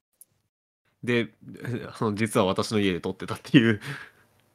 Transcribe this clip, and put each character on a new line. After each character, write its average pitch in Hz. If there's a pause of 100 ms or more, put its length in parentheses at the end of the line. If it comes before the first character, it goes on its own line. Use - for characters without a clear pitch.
(1040)
で、 117 (280)
<laughs> -
そ 113
の、 -
実 110
は 98
私 98
の 104
家 98
で 85
撮 92
っ 95
て -
た -
っ -
て -
い 113
う。 107 (720)